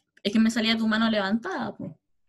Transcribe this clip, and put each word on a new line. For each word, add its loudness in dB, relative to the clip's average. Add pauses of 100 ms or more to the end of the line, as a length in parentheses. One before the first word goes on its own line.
(240)
Es -2
que 4
me 4
salía 0
tu 0
mano 2
levantada, -2
po. -12 (320)